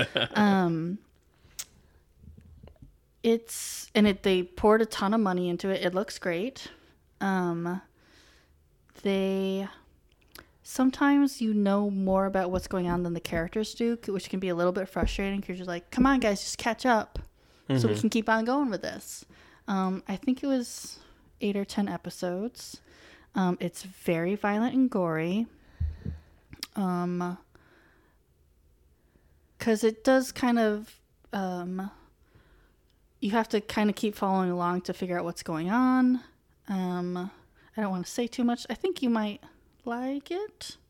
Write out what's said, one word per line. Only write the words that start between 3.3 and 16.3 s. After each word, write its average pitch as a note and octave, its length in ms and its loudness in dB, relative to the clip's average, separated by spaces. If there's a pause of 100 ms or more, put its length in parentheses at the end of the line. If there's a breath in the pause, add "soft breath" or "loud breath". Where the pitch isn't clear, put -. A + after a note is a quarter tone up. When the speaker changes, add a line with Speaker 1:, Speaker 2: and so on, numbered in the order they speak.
Speaker 2:
and G#3+ 120 6
it, G3 160 2
they F#3 200 4
poured G#3+ 400 4
a A3 40 0
ton G#3+ 280 0
of A3+ 60 4
money F3+ 280 0
into F3 220 -2
it. F#3+ 140 -2
It F3+ 100 0
looks G3+ 240 -4
great. F#3+ 500 -4 (520 loud breath)
Um, F3+ 600 -2 (1200 soft breath)
they, F#3+ 640 0 (960 loud breath)
sometimes C#4+ 760 4
you A3 140 0
know G3+ 360 2
more F#3+ 360 2
about F#3+ 240 0
what's F#3 160 -2
going F3+ 220 -2
on F3 160 0
than E3+ 100 -2
the E3 60 -6
characters F3 540 -4
do, A#3 300 0
c-, G#3+ 60 -6
which F#3+ 180 -4
can F#3+ 120 -4
be F#3+ 80 -2
a F3 80 0
little F3 160 2
bit F#3+ 160 -4
frustrating G3 520 -2
'cause F#3 180 -8
you're F3+ 80 -10
like, F3 260 -8
"Come B3 140 6
on, C4+ 140 6
guys, G#3 200 2